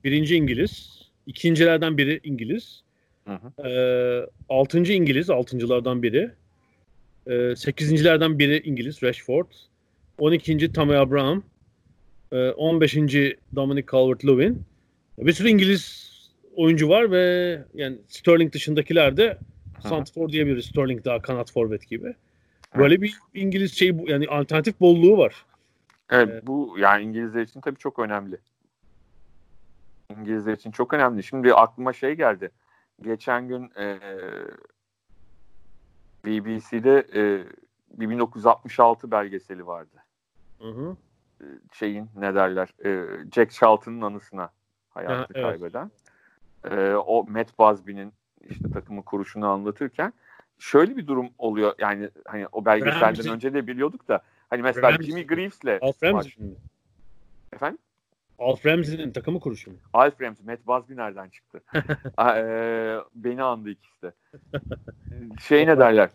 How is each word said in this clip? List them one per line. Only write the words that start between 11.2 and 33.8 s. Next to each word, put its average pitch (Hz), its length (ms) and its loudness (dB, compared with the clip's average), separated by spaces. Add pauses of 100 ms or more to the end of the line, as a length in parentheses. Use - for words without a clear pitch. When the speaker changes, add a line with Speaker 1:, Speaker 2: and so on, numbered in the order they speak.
Speaker 1:
e, 127 180 0
on 160 300 0
beşinci 143 560 2 (200)
Dominic 139 300 -2
Calvert-Lewin. 131 680 2 (600)
Bir 151 140 2
sürü 190 160 0
İngiliz 190 600 2 (480)
oyuncu 160 320 4
var 214 220 4
ve 180 480 0 (160)
yani 131 240 -8 (100)
Sterling 165 440 4
dışındakiler 151 640 2
de 214 220 2 (360)
Speaker 2:
Hı - 80 -20
hı. 208 60 -8
Speaker 1:
santrfor 160 400 -4
diyebiliriz. 143 380 -2
Sterling 131 380 -4
daha 120 180 -2
kanat 123 300 -6
forvet 110 360 -2
gibi. 117 180 -10
Speaker 2:
Evet. - 100 -12 (600)
Speaker 1:
Böyle 156 240 6
bir 208 120 -4 (200)
İngiliz 196 400 -2
şey, 185 220 2 (100)
yani 147 220 -2
alternatif 151 520 -2
bolluğu 175 380 8
var. - 280 0 (640)
Speaker 2:
Evet, 120 220 6
Speaker 1:
Evet. 113 140 -14
Speaker 2:
bu 131 320 -6
yani 101 260 6
İngilizler 113 380 -6
için 113 180 -10
tabii 135 180 -10
çok - 200 -10
önemli. 101 380 -6 (1800)
İngilizler 107 340 -4
için 110 180 -10
çok 123 240 -4
önemli. 123 280 0
Şimdi 123 320 2
aklıma 123 380 4
şey 135 220 -4
geldi. 104 360 -2 (520)
Geçen 120 460 -6
gün, 123 300 -12
e, 101 200 -8 (2250)